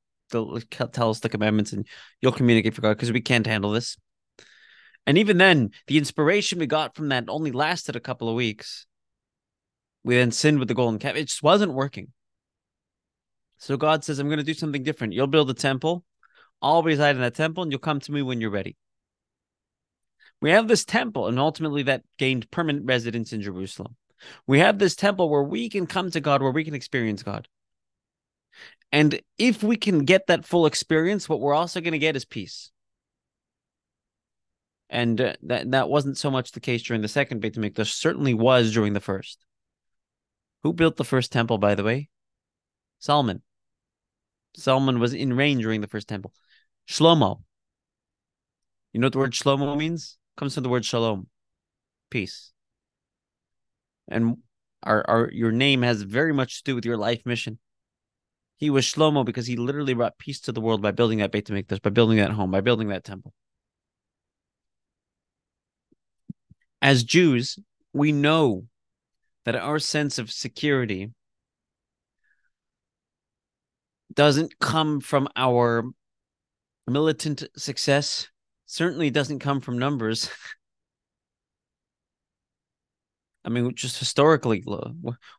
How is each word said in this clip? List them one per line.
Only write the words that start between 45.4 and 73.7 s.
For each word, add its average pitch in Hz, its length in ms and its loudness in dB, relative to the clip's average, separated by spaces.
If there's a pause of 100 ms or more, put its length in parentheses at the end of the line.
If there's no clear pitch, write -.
during 110 240 -2
the 101 60 -8
first 107 200 -10
temple. 98 240 -10 (560)
Shlomo. 156 540 4 (1500)
You 113 80 -4
know 127 80 2
what 123 60 -2
the 127 60 -2
word 135 140 0
Shlomo 143 420 0
means? 156 420 -6 (200)
Comes 139 160 -6
from 139 100 -6
the 127 60 -4
word 123 160 0
shalom, 113 420 -2 (840)
peace. - 400 -8 (1600)
And 117 300 0 (460)
our, 107 260 2
our, 113 220 2
your 113 200 -2
name 131 300 2
has 120 200 0
very 127 320 0
much 131 240 -2
to - 60 -18
do 131 120 -4
with 117 100 -4
your 117 120 -2
life 113 280 -4
mission. 117 340 -6 (1000)
He 151 120 0
was 135 160 4
Shlomo 151 400 2
because 120 220 -6
he 123 80 -4
literally 135 400 -4
brought 117 220 -2
peace - 240 -14
to - 100 -8
the 110 100 -6
world 110 200 0
by 104 100 0
building 110 280 2
that 101 120 0
Beit 104 160 -4
HaMikdash, 98 340 -6
by 104 80 0
building 110 280 6
that 101 140 2
home, 101 200 -2
by 95 100 2
building 110 280 0
that 95 140 -6
temple. 98 300 -16 (3500)
As 135 220 6
Jews, 135 540 2 (360)
we 147 180 2
know 143 540 2 (800)
that 117 100 -2
our 135 240 -4
sense 147 400 -4
of 110 120 -10
security 117 800 -4 (3000)